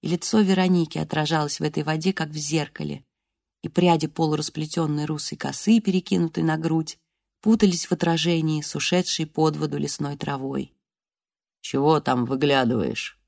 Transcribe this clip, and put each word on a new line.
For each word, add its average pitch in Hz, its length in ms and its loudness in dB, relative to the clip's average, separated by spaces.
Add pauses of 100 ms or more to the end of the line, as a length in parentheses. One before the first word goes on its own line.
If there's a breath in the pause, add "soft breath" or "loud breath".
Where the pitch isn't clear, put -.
И - 60 -6
лицо 175 320 0
Вероники 185 580 2
отражалось 156 600 -2
в 160 40 -2
этой 156 200 -2
воде, 160 280 -2
как 160 180 -4
в 151 80 -10
зеркале, 147 680 -6 (560)
и - 80 -8
пряди 170 380 4
полурасплетённой 151 960 -2
русой 151 320 -6
косы, 208 420 2
перекинутой 180 640 0
на 160 160 2
грудь, 160 400 -2 (440)
путались 214 460 4
в - 40 -2
отражении 160 720 0
с - 140 -8
ушедшей 170 500 0
под 156 320 0
воду 143 200 -4
лесной 143 380 -4
травой. 139 580 -6 (880)
"Чего 143 380 2
там 123 260 0
выглядываешь? 131 1040 0